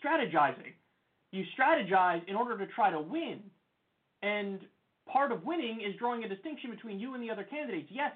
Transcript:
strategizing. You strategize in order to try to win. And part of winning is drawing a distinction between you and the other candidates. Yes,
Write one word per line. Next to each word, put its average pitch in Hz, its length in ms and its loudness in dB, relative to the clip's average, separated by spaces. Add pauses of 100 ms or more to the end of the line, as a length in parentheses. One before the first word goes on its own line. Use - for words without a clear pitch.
strategizing. 180 720 2 (560)
You 190 140 -4 (120)
strategize 185 720 4
in 196 80 -6
order 233 240 0
to 196 80 -4
try 180 240 4
to 160 100 -2
win. 233 380 -4 (840)
And 202 360 -2 (480)
part 269 240 2
of 175 140 -4
winning 233 360 -2
is 202 160 -4
drawing 240 280 -2
a 208 40 -6
distinction 254 420 -8
between 208 280 -10
you 254 160 -6
and 247 80 -8
the 226 80 -6
other 202 140 -6
candidates. 233 440 -6
Yes, 262 280 -2